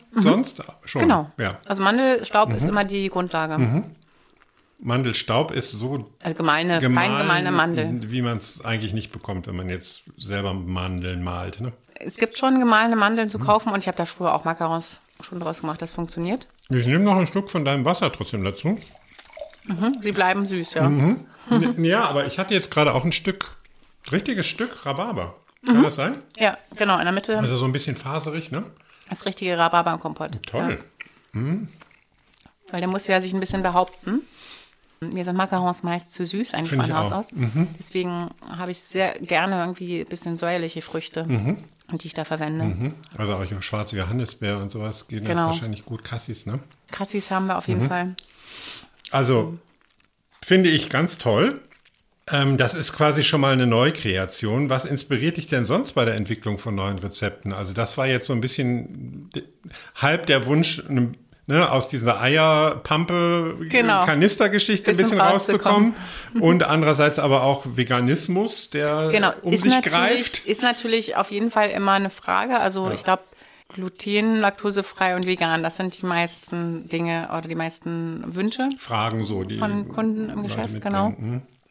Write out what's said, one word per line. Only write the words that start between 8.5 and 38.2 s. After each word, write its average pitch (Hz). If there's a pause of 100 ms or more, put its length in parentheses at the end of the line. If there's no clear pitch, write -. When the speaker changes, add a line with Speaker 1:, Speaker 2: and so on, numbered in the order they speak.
Speaker 2:
eigentlich 110
nicht 107
bekommt, -
wenn 90
man 92
jetzt - (140)
selber 98
Mandeln 90
mahlt, 90
ne? 123 (220)
Speaker 1:
Es -
gibt 226
schon 262
gemahlene 233
Mandeln 220
zu 208
Speaker 2:
Mhm. -
Speaker 1:
kaufen 214
und 196
ich 190
habe 180
da 170
früher 170
auch 156
Macarons 165 (220)
schon -
draus 165
gemacht. 156
Das 165
funktioniert. 170 (220)
Speaker 2:
Ich 123
nehme 143
noch 196
ein 180
Stück 196
von 160
deinem 135
Wasser 160
trotzdem 98
dazu. 147 (880)
Speaker 1:
Mhm. 214
Sie 208
bleiben 196
süß, 180
ja. 156
Speaker 2:
Mhm. 147 (120)
Speaker 1:
<laughs> -
Speaker 2:
N-, 170
ja, 196
aber 143
ich 139
hatte 190
jetzt 185
gerade 147
auch 127
ein 170
Stück, - (560)
richtiges 202
Stück -
Rhabarber. 139 (300)
Kann 240
Speaker 1:
Mhm. 285
Speaker 2:
das 143
sein? 185 (160)
Speaker 1:
Ja, 208 (180)
genau, 196
in 165
der 175
Mitte. 214
Speaker 2:
Also 127
so 127
ein 131
bisschen 135
faserig, 156
ne? 208 (460)
Speaker 1:
Das -
richtige 185
Rhabarber-Kompott. 165
Speaker 2:
Toll. 135 (560)
Speaker 1:
Ja. 107
Speaker 2:
Mhm. 170 (1000)
Speaker 1:
Weil 175
der 180
muss 196
ja 185
sich 185
ein 190
bisschen 190
behaupten. 185 (840)
Mir 165
sind 180
Macarons 185
meist 170
zu 180
süß, 196
eigentlich 165
Speaker 2:
Find 135
Speaker 1:
von 120
Speaker 2:
ich -
Speaker 1:
Haus 160
Speaker 2:
auch. 185
Speaker 1:
aus. 208
Speaker 2:
Mhm. 143 (120)
Speaker 1:
Deswegen 175 (180)